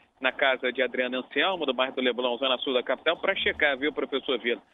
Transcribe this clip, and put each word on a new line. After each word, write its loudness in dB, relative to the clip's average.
na 0
casa 2
de 0
Adriana -2
Anselmo, -2
do 0
bairro 0
do -4
Leblon, 0
zona 2
sul -4
da 2
capital, 0
pra 0
checar, 0
viu, -2
professor -2
Vila, -2